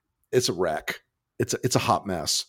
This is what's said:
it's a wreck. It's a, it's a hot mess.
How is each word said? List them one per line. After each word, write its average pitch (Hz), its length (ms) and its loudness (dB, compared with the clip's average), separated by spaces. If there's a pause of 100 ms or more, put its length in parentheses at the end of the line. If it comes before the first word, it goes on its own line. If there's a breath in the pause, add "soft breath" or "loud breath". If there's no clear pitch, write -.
(320 soft breath)
it's 123 180 4
a 110 40 0
wreck. 85 480 -2 (380)
It's 113 140 0
a, 110 100 -2
it's 127 120 2
a 139 40 4
hot 101 280 0
mess. 85 420 -2